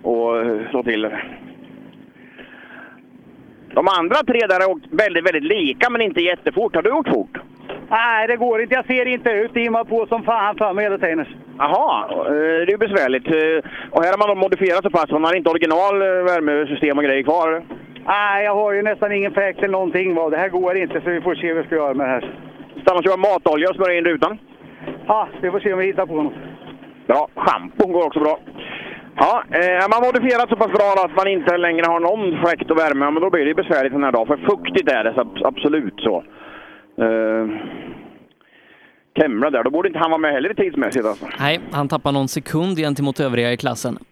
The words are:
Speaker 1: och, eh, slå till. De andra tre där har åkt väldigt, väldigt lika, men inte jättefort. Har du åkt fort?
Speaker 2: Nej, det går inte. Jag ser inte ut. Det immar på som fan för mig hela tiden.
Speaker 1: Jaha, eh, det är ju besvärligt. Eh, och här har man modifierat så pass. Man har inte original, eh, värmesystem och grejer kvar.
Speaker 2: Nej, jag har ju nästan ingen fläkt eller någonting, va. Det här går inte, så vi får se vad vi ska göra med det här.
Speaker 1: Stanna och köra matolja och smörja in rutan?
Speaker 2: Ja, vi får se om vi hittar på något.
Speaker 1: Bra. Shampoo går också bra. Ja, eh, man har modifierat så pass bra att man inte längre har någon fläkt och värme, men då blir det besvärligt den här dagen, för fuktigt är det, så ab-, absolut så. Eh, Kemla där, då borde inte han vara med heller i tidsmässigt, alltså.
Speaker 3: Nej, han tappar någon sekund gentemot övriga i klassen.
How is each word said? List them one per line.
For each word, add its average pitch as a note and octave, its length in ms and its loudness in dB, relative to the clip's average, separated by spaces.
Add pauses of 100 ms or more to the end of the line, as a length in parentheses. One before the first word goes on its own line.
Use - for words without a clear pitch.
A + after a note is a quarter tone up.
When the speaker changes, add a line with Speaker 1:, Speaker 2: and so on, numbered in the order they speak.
Speaker 1:
och, A#2 380 0
eh, A2+ 280 -2
slå B2+ 140 -2
till. A2 260 -2 (2750)
De D#3+ 140 4
andra F3+ 280 2
tre B3 240 2
där F#3+ 200 2
har F#3+ 120 4
åkt D#3+ 200 -6
väldigt, E3+ 340 2
väldigt D#3+ 180 2
lika, E3 460 0
men A#3 120 -2
inte F3 200 0
jättefort. F3 540 0
Har D#3+ 60 2
du G3+ 100 2
åkt D4 180 0
fort? - 280 -2 (520)
Speaker 2:
Nej, A3+ 380 2
det A#3+ 80 2
går A3+ 260 0
inte. A#3 140 0
Jag B3+ 100 -2
ser B3+ 200 0
inte B3 240 0
ut. A3 240 0
Det A#3 100 0
immar A3+ 200 0
på A3+ 240 -2
som A3+ 160 -2
fan G#3 340 0
för G#3 160 0
mig G3+ 100 -2
hela G3 140 -2
tiden. D#3+ 280 -2 (320)
Speaker 1:
Jaha, D3+ 520 2 (160)
eh, - 60 0
det D#3+ 320 2
är F3+ 80 2
ju G#3 60 2
besvärligt. D#3+ 500 0
Eh, D#3+ 420 0 (220)
och E3 120 4
här F3+ 140 2
har G#3 100 4
man G3+ 100 2
modifierat F#3+ 460 2
så G3+ 60 0
pass. D#3+ 220 2
Man D3+ 120 2
har E3 120 2
inte E3 140 2
original, E3+ 520 2
eh, G3 60 2
värmesystem D3+ 880 0
och D3 60 0
grejer C3+ 200 2
kvar. D#3+ 400 2 (420)
Speaker 2:
Nej, G3+ 400 2
jag G#3 100 2
har G#3 180 2
ju G3+ 80 0
nästan G#3 300 -2
ingen G3 220 -2
fläkt G3 260 -2
eller G3 80 0
någonting, F#3 480 0
va. E3 140 0
Det D#3 80 -2
här F#3+ 120 0
går F3+ 280 0
inte, E3 240 -4
så F3 80 -4
vi E3+ 120 -2
får F3 140 -2
se D3+ 180 -4
vad E3 80 -2
vi D#3+ 60 -6
ska E3 80 -2
göra D3 180 0
med C3+ 140 -2
det B2+ 40 0
här. B2 240 -4 (460)
Speaker 1:
Stanna F#3 160 4
och E3+ 60 0
köra F#3 140 2
matolja F3+ 520 2
och F#3 60 -2
smörja F#3 220 2
in E3+ 80 0
rutan? E3+ 320 0 (680)
Speaker 2:
Ja, G#3+ 200 0 (140)
vi F3+ 100 -2
får E3+ 80 -2
se F#3+ 140 -2
om F#3 60 -2
vi F#3 60 0
hittar F#3 200 -2
på D#3 180 -4
något. C#3+ 100 -4 (760)
Speaker 1:
Bra. C#3+ 280 2
Shampoo A#2 520 0
går F3 180 2
också D3 140 -2
bra. D3+ 200 0 (760)
Ja, G3 360 2
eh, F3+ 380 2
man G#3+ 40 6 (100)
har - 100 2
modifierat A#3+ 360 2
så A#3 60 2
pass G#3 160 0
bra G3 340 4
att E3 100 -4
man F#3+ 120 4
inte F3+ 300 2
längre E3+ 280 2
har E3+ 140 2
någon F3+ 460 0
fläkt E3 260 0
och D#3+ 60 4
värme, D3 340 2
men D#3+ 100 0
då F#3+ 80 2
blir E3+ 160 2
det D3+ 80 0
besvärligt C#3 400 0
den C#3+ 100 0
här C3+ 80 2
dagen, A2+ 160 2
för - 100 0
fuktigt D3 540 0
är A#2 120 2
det, A2 100 0
så A#2+ 80 0
ab-, - 220 -6
absolut D3 560 -2
så. F#2+ 240 0 (760)
Eh, A2+ 500 0 (1700)
Kemla C#3+ 320 2
där, B2 140 0
då B2+ 60 2
borde E3+ 180 0
inte D#3 120 -2
han D#3+ 120 2
vara D#3+ 100 2
med D3+ 120 0
heller C#3+ 180 0
i A3 40 -6
tidsmässigt, C#3 500 -2
alltså. G#2 200 -4 (140)
Speaker 3:
Nej, D3 200 0 (120)
han C#3+ 160 -2
tappar D3 240 -2
någon C#3 160 0
sekund D#3+ 500 -4
gentemot C#3+ 420 -2
övriga A#2+ 320 0
i B2 60 -2
klassen. B2 400 -4 (140)